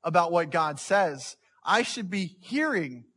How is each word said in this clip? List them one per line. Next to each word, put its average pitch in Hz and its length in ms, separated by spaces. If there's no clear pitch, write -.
about 170 280
what 170 180
God 151 300
says. 170 560
I 214 200
should 202 260
be 190 300
hearing 190 640